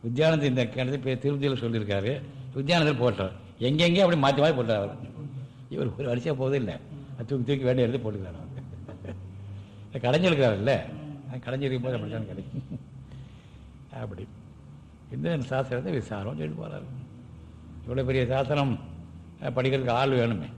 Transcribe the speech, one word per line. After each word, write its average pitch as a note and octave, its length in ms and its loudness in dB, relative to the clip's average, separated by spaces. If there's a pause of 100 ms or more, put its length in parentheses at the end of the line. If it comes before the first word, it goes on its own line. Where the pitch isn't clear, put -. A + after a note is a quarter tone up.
வித்யானந்த் C#3+ 480 4
இந்த B2+ 120 4 (120)
கருத்தை C3 300 -2
பே-, C3 160 0
திருப்பதியில் C#3 420 0
சொல்லியிருக்காரு, G#2 480 0 (460)
வித்யானந்தர் D3 460 4
போட்டார். G2 300 2 (340)
எங்கெங்கே E3+ 360 6
அப்படி E3+ 180 6
மாத்தி C#3 220 6
மாத்தி D#3 160 6
போட்டார் A2+ 220 2
அவர். G2+ 140 -4 (760)
இவர் C3 280 -2
ஒரு C3+ 140 -2
வரிசையா B2 300 0
போவதே C3+ 200 2
இல்லை, G2+ 140 -4 (400)
அது A#2 140 -8
தூக்கி C3 180 0
தூக்கி C#3 200 2
வேண்டிய B2+ 200 6
எடுத்து A#2+ 160 0
போட்டுக்கிறார் F#2+ 380 -4
அவர். - 1600 -12
கலைஞர் E3 260 6
இருக்கிறாருல்ல, B2 420 6 (560)
அது B2+ 160 -8
கலைஞர் C3+ 240 -2
இருக்கும்போது B2+ 280 -2
அப்படித்தான் G#2+ 340 -4
கிடைக்கும். G2 320 -8 (1400)
அப்படி G2 200 -10 (920)
இந்த D3 120 -2 (240)
சாஸ்திரத்தை B2+ 460 -2
விசாரம் G2+ 400 -4
சொல்லிட்டு D#2 240 -6
போறாரு. G1+ 260 -10 (960)
இவ்வளவு B2+ 260 0
பெரிய C3 220 4
சாஸ்திரம், C3+ 420 2 (680)
அஹ், - 160 -4
படிக்கிறதுக்கு B2+ 420 2
ஆள் C3+ 200 4
வேணுமே. A2 380 2